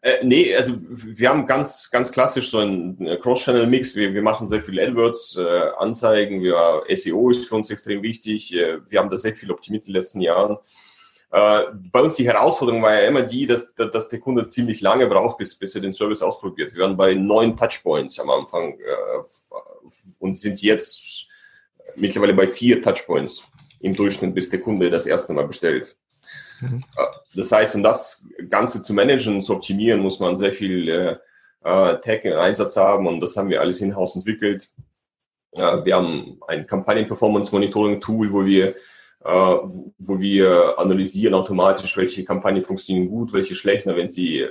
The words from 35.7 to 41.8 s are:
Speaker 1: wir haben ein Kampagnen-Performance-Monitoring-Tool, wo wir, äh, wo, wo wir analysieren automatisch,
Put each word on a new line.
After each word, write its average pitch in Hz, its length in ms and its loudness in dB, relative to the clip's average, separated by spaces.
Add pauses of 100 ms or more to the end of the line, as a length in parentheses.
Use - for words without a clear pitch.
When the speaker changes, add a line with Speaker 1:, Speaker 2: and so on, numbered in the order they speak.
Speaker 1:
wir 92 120 2
haben 82 520 -2
ein 78 180 -8
Kampagnen-Performance-Monitoring-Tool, 104 1700 0
wo 98 140 0
wir, 95 240 4
äh, 95 40 -8 (520)
wo, 92 720 0
wo 95 220 -4
wir 95 600 4
analysieren 95 540 2
automatisch, 95 640 2